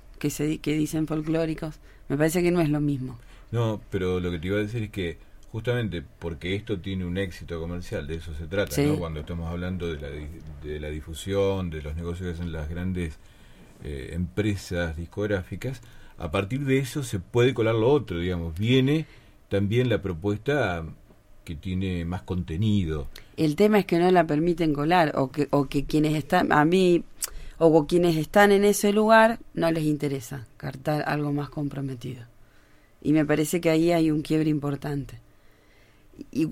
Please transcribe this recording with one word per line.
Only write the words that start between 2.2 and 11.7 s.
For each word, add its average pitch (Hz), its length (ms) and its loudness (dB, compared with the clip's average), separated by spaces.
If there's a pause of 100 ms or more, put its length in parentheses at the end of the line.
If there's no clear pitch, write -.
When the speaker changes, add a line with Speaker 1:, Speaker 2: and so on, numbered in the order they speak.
Speaker 1:
que 175 80 4
no 175 100 4
es 151 80 2
lo 147 100 2
mismo. 131 380 -2 (340)
Speaker 2:
No, 113 300 -2 (100)
pero 92 280 0
lo 87 120 -2
que 85 80 -4
te 90 80 -6
iba 101 100 0
a 107 40 2
decir 107 220 -4
es 104 60 -6
que 85 280 -6 (340)
justamente 110 520 -4 (160)
porque 85 360 -6
esto 101 240 -4
tiene 92 260 -6
un 87 120 -4
éxito 85 420 -6
comercial, 85 480 -8
de 80 80 -6
eso 82 180 -10
se 78 140 -10
trata, 98 280 -2
Speaker 1:
Sí. 143 100 4
Speaker 2:
¿no? 120 120 2
Cuando 80 240 -6
estamos 82 280 -6
hablando 87 440 -4
de 71 80 -8
la 71 80 -10
di-, 73 180 -10 (400)
de 76 120 -6
la 76 100 -8
difusión, 95 800 -2
de 78 120 -8